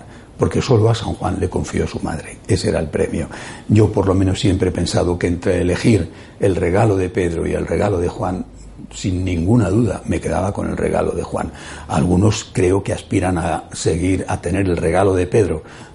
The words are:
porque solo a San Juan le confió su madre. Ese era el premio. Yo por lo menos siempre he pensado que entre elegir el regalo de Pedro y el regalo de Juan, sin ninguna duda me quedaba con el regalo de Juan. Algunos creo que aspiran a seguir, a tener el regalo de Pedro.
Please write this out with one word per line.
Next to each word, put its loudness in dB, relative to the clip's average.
porque 2
solo 4
a 4
San -4
Juan -4
le -2
confió -2
su -6
madre. -8
Ese 0
era 0
el -4
premio. -2
Yo 6
por 2
lo 4
menos 2
siempre 2
he -2
pensado 0
que -2
entre 0
elegir 2
el 2
regalo 2
de 0
Pedro -2
y -2
el -2
regalo 0
de 0
Juan, -4
sin -2
ninguna 2
duda 0
me -2
quedaba -2
con -6
el -6
regalo 0
de -4
Juan. -6
Algunos 2
creo 2
que -4
aspiran -2
a -2
seguir, 0
a -2
tener -2
el 0
regalo 2
de 2
Pedro. 2